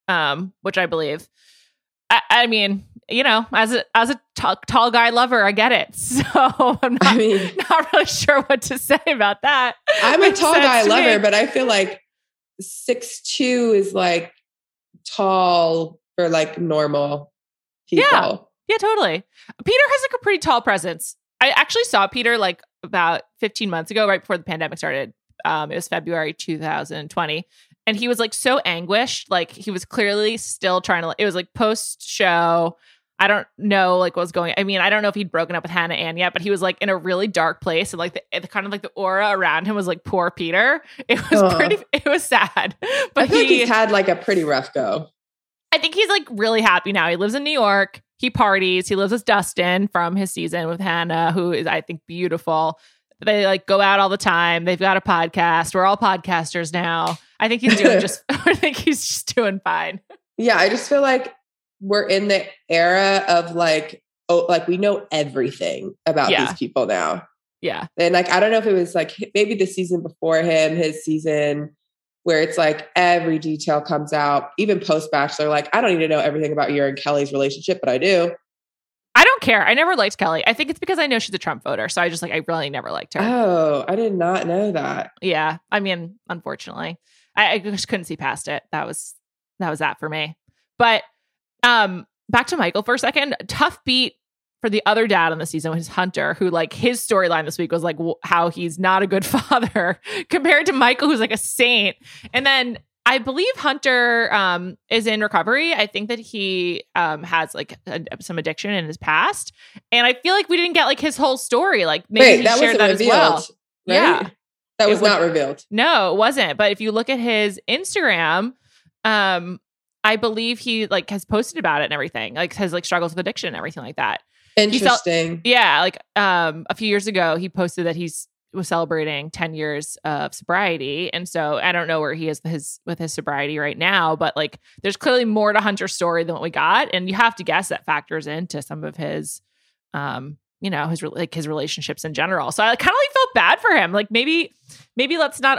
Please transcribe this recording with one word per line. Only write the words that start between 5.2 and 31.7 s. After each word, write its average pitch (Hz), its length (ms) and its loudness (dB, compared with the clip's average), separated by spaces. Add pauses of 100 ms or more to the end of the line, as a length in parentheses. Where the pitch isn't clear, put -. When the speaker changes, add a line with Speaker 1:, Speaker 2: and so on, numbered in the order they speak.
Speaker 1:
I 202 100 4
get 220 180 4
it. - 240 2
<laughs> - 0 -
So - 280 -2 (600)
I'm 240 100 0
not, 185 80 -2
Speaker 2:
I 226 160 6
mean 196 340 2 (100)
Speaker 1:
<laughs> - 80 -8
not 320 220 2
really 320 140 4
sure - 380 2
what 269 200 0
to 262 140 -6
say 277 300 2
about 214 340 0
that. 254 340 2 (280)
Speaker 2:
I'm 294 180 4
a 381 60 8
Speaker 1:
Makes 392 120 4
Speaker 2:
tall 330 140 4
Speaker 1:
sense 285 120 6
Speaker 2:
guy 240 180 4
Speaker 1:
to 208 60 4
Speaker 2:
lover, 220 280 4
Speaker 1:
me. - 0 -
Speaker 2:
but 202 160 2
I 214 140 2
feel 262 180 -2
like 202 340 0 (600)
six - 640 -8
two 247 520 0
is, 196 200 0
like, 175 360 0 (760)
tall 175 920 2 (160)
for, 170 140 0
like, 156 300 0
normal 147 760 -2 (560)
Speaker 1:
Yeah. 415 140 4 (180)
Speaker 2:
people. - 300 -6 (160)
Speaker 1:
Yeah, 440 100 0
totally. 359 460 0 (420)
Peter 508 240 4
has, 539 140 2
like, 508 160 -4
a - 40 -20
pretty 392 160 2
tall 247 220 2
presence. 175 540 -4 (260)
I 262 80 0
actually 440 360 0
saw 196 220 2
Peter, 233 300 0
like, 185 240 -2 (220)
about 170 400 -2 (160)
fifteen 214 300 -4
months 160 220 -6
ago, 214 160 0
right 196 140 0
before 180 160 -4
the 165 60 -16
pandemic 160 340 -8
started. 139 360 -6 (320)
Um, 156 260 -2
it - 40 -6
was 175 120 -6
February 160 460 -4
two - 240 -8
thousand 156 520 -8
twenty. 160 360 -4 (400)
And 214 120 0
he 240 100 -4
was, 240 120 0
like, 226 140 -2
so 254 260 0
anguished. 180 720 -2
Like, 175 220 -2
he 202 200 -12
was 180 120 -8
clearly 214 540 -2
still 185 420 -2
trying 180 240 0
to, 165 140 -6
it 208 80 0
was, 185 100 -2
like, 180 180 -8
post - 540 -2